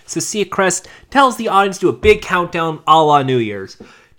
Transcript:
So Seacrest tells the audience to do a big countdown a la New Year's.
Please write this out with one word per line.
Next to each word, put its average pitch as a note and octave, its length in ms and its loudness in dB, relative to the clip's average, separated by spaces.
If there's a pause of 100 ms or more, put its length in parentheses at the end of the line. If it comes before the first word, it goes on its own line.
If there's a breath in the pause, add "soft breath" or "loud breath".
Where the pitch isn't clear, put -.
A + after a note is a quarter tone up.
So - 140 -10
Seacrest F#3+ 640 -4 (240 loud breath)
tells C4+ 280 2
the A3+ 100 -6
audience F#3+ 300 0
to - 40 -18
do F3+ 80 2
a C3 40 0
big - 280 2
countdown E3+ 640 -4
a D#3+ 160 6
la D3 220 4
New C3 140 0
Year's. G2+ 400 -6 (420 loud breath)